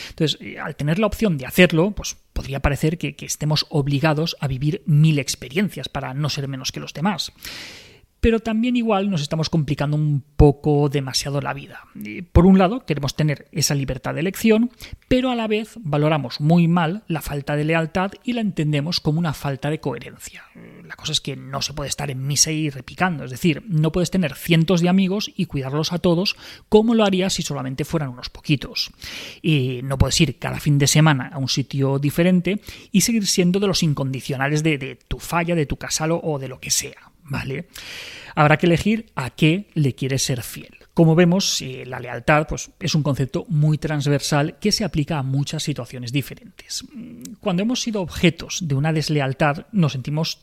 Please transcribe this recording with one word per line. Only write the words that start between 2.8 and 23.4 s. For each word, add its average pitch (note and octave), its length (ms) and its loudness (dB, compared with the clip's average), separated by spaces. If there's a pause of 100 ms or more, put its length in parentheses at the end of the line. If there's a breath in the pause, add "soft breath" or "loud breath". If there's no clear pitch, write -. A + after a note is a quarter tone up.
que, D3 180 -8
que C#3+ 100 -14
estemos D3+ 420 -2
obligados D3 720 0
a D3 80 -4
vivir C#3+ 380 -2
mil D3+ 320 6
experiencias C#3+ 720 -4
para C3+ 260 -8
no D3 160 -2
ser C#3 180 -4
menos C3 240 -8
que D3+ 80 -10
los C#3+ 140 -12
demás. D3 380 -4 (880 loud breath)
Pero A3+ 180 4
también A3+ 380 0
igual G#3 340 2
nos F3 100 0
estamos D#3 300 -2
complicando D3 460 0
un D3+ 260 2 (140)
poco D3 520 4
demasiado C#3 520 -4
la C3+ 120 -6
vida. - 280 -14 (240)
Eh, G#3 180 -10
por E3+ 240 6
un F#3+ 100 10
lado, G3 300 2
queremos C#3+ 300 -2
tener D3+ 340 -2
esa D3+ 240 -2
libertad C3+ 400 -4
de C#3 60 -4
elección, A3 500 2 (380 loud breath)
pero B3+ 240 2
a - 20 -2
la A3+ 140 -2
vez G#3+ 320 -2
valoramos D3 600 0
muy E3 280 6
mal F3 400 0
la D#3 120 -2
falta D3 360 -4
de D3 80 -2
lealtad E3 480 0 (100)
y A#3+ 120 -4
la A#3 60 -2
entendemos D#3 600 -2
como D#3 180 0
una E3+ 160 -2
falta C#3+ 360 -4
de D#3 100 -4
coherencia. C3 640 -10 (100)
Eh, E3 320 -20
la - 80 -16
cosa - 160 -10
es D3 100 -2
que C#3 140 -8
no C3 280 -8
se - 100 -8
puede C#3+ 160 -6
estar C#3+ 240 -6
en C3 120 -6
misa D3 280 0
y D#3 180 -2
repicando, C#3 540 -4
es C3 80 -10
decir, C#3 340 0